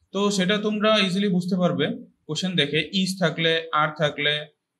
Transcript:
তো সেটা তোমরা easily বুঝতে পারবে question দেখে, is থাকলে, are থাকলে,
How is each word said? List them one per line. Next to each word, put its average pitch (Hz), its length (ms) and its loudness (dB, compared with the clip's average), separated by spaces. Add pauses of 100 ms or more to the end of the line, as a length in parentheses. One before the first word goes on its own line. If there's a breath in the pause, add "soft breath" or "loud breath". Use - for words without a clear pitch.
(120)
তো 202 180 2
সেটা 196 280 2
তোমরা 214 400 2
easily 196 300 2
বুঝতে 180 280 0
পারবে 160 320 2 (380)
question 175 300 -4
দেখে, 147 380 0
is 190 320 0
থাকলে, 165 420 0 (160)
are 156 140 -4
থাকলে, 147 480 0 (340)